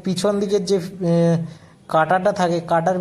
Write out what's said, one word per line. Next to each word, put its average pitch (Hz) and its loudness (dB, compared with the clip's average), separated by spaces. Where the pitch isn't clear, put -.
পিছন 190 -2
দিকের 202 0
যে, 190 0
এ, 170 2
কাঁটাটা 180 2
থাকে, 175 0
কাঁটার 170 0